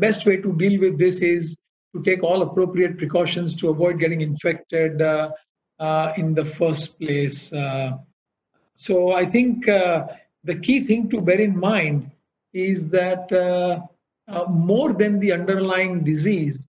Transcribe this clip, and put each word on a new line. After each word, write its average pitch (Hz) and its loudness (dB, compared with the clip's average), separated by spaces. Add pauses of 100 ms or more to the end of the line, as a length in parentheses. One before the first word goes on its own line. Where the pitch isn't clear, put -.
best 214 0
way 196 4
to 196 -2
deal 190 2
with 185 2
this 180 2
is 170 0 (380)
to 160 -8
take 185 0
all 180 2
appropriate 180 0
precautions 170 -2
to 170 -2
avoid 165 0
getting 165 0
infected, 160 -2
uh, 156 0 (480)
uh, 156 -2
in 160 0
the 156 0
first 156 -2
place. 143 -4
Uh, 135 -4 (840)
so 180 2
I 180 2
think, 240 2
uh, 180 2 (380)
the 160 -4
key - 0
thing 220 0
to 214 -2
bear 180 2
in 202 2
mind 156 0 (440)
is 185 -2
that, 180 0
uh, 180 0 (480)
uh, 180 -4
more 190 2
than 202 2
the 202 0
underlying 185 0
disease, 151 -2